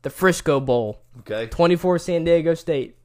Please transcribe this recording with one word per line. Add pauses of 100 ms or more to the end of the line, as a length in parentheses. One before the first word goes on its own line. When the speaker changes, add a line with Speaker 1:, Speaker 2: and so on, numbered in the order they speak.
Speaker 1:
The
Frisco
Bowl. (180)
Speaker 2:
Okay.
Speaker 1:
Twenty-four
San
Diego
State